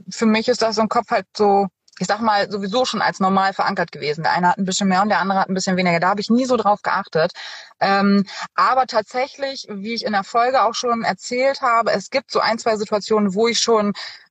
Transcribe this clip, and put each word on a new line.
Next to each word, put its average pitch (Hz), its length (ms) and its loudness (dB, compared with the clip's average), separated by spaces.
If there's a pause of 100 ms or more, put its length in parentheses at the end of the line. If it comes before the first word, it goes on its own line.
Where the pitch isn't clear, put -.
für 226 180 -2
mich 220 200 2
ist 247 140 2
das 220 160 0
im 220 100 2
Kopf 233 220 -2
halt 208 160 -2 (100)
so, 202 320 4 (320)
ich 185 80 -4
sag 208 140 -2
mal, 208 280 2
sowieso 202 360 -2
schon 208 160 -2
als 180 180 0
normal 190 340 2
verankert 190 380 -2
gewesen. 151 320 -6
Der - 80 0
eine 180 180 2
hat 175 80 0
ein 190 80 -2
bisschen 190 220 0
mehr 185 140 2
und 214 80 0
der 185 100 2
andere 190 200 0
hat - 100 0
ein 190 40 -2
bisschen 185 220 -2
weniger. 175 240 2
Da 160 80 0
habe 202 140 0
ich - 80 -4
nie 247 160 2
so 247 100 0
drauf 208 260 0
geachtet. 175 520 -2 (480)
Ähm, 196 440 4 (300)
aber 240 320 2
tatsächlich, 269 840 -4
wie 208 240 -8
ich - 120 -6
in 214 80 -4
der 196 100 0
Folge 240 400 2
auch 226 100 0
schon 233 300 -2
erzählt 254 580 -2
habe, 233 300 2
es - 180 -2
gibt - 220 -4
so 214 80 0
ein, 220 180 0
zwei 220 200 0
Situationen, 208 560 0
wo 226 140 2
ich 226 120 0
schon, 208 340 2 (380)